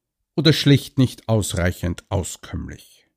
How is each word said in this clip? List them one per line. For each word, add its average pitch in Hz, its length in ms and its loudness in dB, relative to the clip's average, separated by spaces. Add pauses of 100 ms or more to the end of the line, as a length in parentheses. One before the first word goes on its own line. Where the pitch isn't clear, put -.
(360)
oder 156 160 4
schlicht - 460 2
nicht - 300 -2
ausreichend 90 800 -2
auskömmlich. - 1080 -10